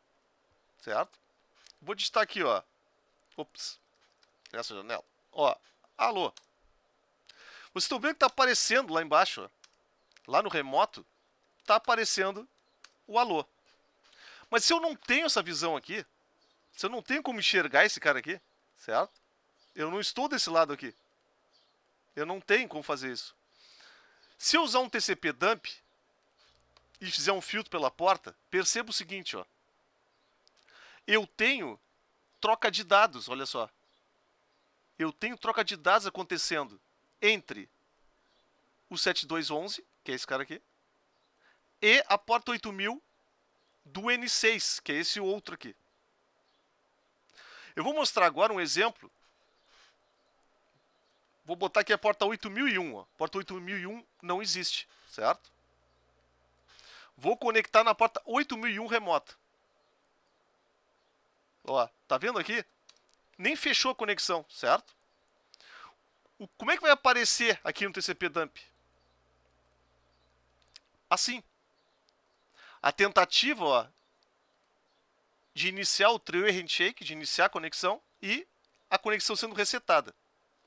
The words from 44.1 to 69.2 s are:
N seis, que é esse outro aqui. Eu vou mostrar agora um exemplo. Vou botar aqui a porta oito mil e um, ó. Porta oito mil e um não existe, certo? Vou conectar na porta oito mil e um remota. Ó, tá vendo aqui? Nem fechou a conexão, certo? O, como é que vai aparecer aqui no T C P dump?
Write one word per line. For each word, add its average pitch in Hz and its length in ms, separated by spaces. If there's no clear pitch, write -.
N 240 180
seis, - 520
que - 120
é 143 40
esse 170 220
outro 196 360
aqui. 120 200
Eu 160 80
vou - 120
mostrar 202 320
agora 170 260
um 190 80
exemplo. 175 500
Vou 170 120
botar 190 240
aqui - 120
a 202 60
porta 208 260
oito 214 260
mil 254 180
e 202 100
um, 160 160
ó. 98 100
Porta 160 200
oito 190 220
mil 185 180
e 180 80
um 220 180
não 180 180
existe, 185 480
certo? 120 400
Vou 160 200
conectar 220 460
na 226 120
porta - 300
oito 254 320
mil 226 140
e 202 100
um 226 60
remota. 208 480
Ó, 127 220
tá 131 100
vendo 208 220
aqui? 208 260
Nem 233 200
fechou 262 360
a - 20
conexão, 196 540
certo? - 460
O, 202 100
como 220 220
é 349 60
que - 60
vai 311 80
aparecer 240 720
aqui 208 240
no 190 60
T 196 80
C 180 140
P 180 140
dump? 160 280